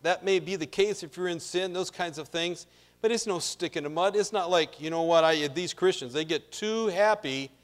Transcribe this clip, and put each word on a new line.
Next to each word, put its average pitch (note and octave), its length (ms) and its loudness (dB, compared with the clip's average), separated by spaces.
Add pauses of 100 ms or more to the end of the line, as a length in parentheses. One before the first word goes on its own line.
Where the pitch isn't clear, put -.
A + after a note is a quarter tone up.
That E3+ 220 0
may F#3+ 160 4
be F3 160 -6
the D#3 100 -4
case G3 360 0
if D#3 140 -14
you're F3+ 120 -4
in E3+ 120 -4
sin, F3+ 320 -4
those F#3 180 -4
kinds E3+ 280 -6
of D#3 100 -10
things. E3+ 380 -4 (340)
But A3 120 2
it's A3+ 140 0
no F#3+ 120 0
stick - 380 -4
in D3+ 80 -4
the D3 60 -4
mud. F#3 260 2
It's G3+ 160 0
not F#3 180 -2
like, E3 300 2
you D#3 100 -6
know E3 120 -2
what, E3 220 6
I, D#3 240 4
these D#3+ 240 -4
Christians, F3+ 400 0
they D3+ 120 -2
get D#3+ 280 -4
too A3 360 -2
happy. F3 640 0 (140)